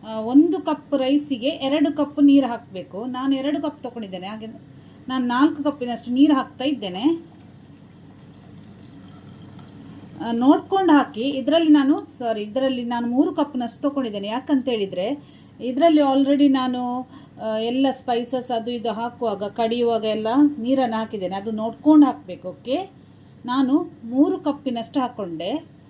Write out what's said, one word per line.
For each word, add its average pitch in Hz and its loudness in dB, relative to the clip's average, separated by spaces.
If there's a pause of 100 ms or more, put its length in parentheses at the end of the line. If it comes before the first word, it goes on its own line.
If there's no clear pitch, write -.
ಆ, 220 -8
ಒಂದು 285 4
ಕಪ್ 302 -6
ರೈಸಿಗೆ 262 -2
ಎರಡು 294 -2
ಕಪ್ 294 0
ನೀರು 277 6
ಹಾಕ್ಬೇಕು. 220 -10
ನಾನು 254 -4
ಎರಡು 277 -4
ಕಪ್ 302 -8
ತಗೊಂಡಿದ್ದೇನೆ, 196 -12
ಹಾಗೆ 220 -12 (640)
ನಾನು 254 -2
ನಾಲ್ಕು 285 0
ಕಪ್ಪಿನಷ್ಟು 247 -6
ನೀರು 277 6
ಹಾಕ್ತಾ 254 -4
ಇದ್ದೇನೆ. 208 -4 (3250)
ಆ, 233 -4
ನೋಡ್ಕೊಂಡು 330 2
ಹಾಕಿ. 262 2
ಇದರಲ್ಲಿ 277 2
ನಾನು, 294 4 (140)
ಸಾರಿ, 220 -4
ಇದರಲ್ಲಿ 247 -2
ನಾನು 240 -4
ಮೂರು 285 0
ಕಪ್ನಷ್ಟು 277 -4
ತಗೊಂಡಿದ್ದೇನೆ. 214 -6
ಯಾಕಂತ 262 -2
ಹೇಳಿದ್ರೆ 208 -4 (220)
ಇದರಲ್ಲಿ 302 4
already 277 4
ನಾನು, 254 -2 (320)
ಆ, 220 -4
ಎಲ್ಲ 247 0
ಸ್ಪೈಸಸ್ 240 -4
ಅದು 233 -4
ಇದು 233 -4
ಹಾಕುವಾಗ, 220 -6
ಕಡಿಯುವಾಗ 226 0
ಎಲ್ಲ 214 -2 (320)
ನೀರನ್ನು 240 0
ಹಾಕಿದ್ದೇನೆ, 202 -6
ಅದು 202 -8
ನೋಡ್ಕೊಂಡು 233 4
ಹಾಕ್ಬೇಕು. - -6
ಓಕೆ, 240 -6 (720)
ನಾನು 269 2
ಮೂರು 277 2
ಕಪ್ಪಿನಷ್ಟು 254 -4
ಹಾಕ್ಕೊಂಡೆ. 214 -6 (120)